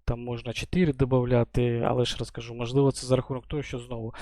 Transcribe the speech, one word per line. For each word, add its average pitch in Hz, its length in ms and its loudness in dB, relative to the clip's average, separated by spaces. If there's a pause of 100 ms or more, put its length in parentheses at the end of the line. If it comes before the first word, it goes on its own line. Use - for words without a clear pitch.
Там 120 200 -4
можна 117 280 -8
чотири 175 400 0
додавати, 123 880 2
але 123 240 2
ж - 140 -2
розкажу, 117 360 -10
можливо, 127 380 2
це - 140 -6
за 127 100 4
рахунок 127 300 -2
того, 151 160 -6
що 131 160 -8
знову 117 440 -8